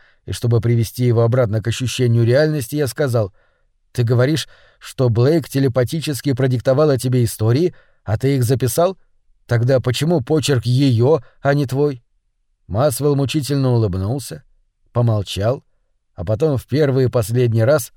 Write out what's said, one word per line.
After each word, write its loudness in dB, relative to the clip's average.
и -10
чтобы 0
привести -2
его 2
обратно 0
к -4
ощущению 0
реальности, 0
я -2
сказал: -2
«Ты -2
говоришь, 0
что -2
Блейк 2
телепатически -2
продиктовала 2
тебе 0
истории, 0
а -4
ты 0
их 0
записал? 0
Тогда 2
почему 0
почерк 0
её, 2
а 0
не 0
твой?» -2
Масвелл 0
мучительно -2
улыбнулся, -2
помолчал, -2
а -10
потом 0
в -8
первый 0
и 0
последний 0
раз 2